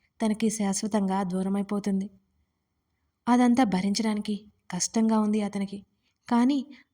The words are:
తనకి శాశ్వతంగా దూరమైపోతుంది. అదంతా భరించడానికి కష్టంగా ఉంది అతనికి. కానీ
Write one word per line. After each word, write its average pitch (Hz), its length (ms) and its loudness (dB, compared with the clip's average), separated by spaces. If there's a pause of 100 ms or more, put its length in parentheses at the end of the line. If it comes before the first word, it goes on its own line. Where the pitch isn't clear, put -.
(260)
తనకి 214 240 0
శాశ్వతంగా 196 760 -2
దూరమైపోతుంది. 196 840 -4 (1200)
అదంతా 247 360 6
భరించడానికి 208 800 -2 (260)
కష్టంగా 220 480 0
ఉంది 214 220 0
అతనికి. 202 440 -6 (440)
కానీ 247 360 2 (280)